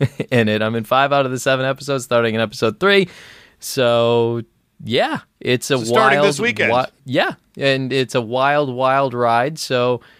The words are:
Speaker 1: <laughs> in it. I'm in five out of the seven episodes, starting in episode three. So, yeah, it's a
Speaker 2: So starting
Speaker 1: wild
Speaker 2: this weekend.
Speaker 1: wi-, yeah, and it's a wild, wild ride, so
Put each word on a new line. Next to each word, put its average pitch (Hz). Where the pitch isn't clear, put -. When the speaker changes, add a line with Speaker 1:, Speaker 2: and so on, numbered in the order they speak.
Speaker 1:
<laughs> -
in 117
it. 107
I'm 110
in 113
five 135
out 143
of 127
the 127
seven 131
episodes, 135
starting 117
in 113
episode 110
three. 196
So, 117
yeah, 185
it's 123
a 131
Speaker 2:
So 110
starting 131
Speaker 1:
wild 147
Speaker 2:
this 143
weekend. 208
Speaker 1:
wi-, 123
yeah, 190
and 135
it's 131
a 127
wild, 135
wild 131
ride, 120
so 123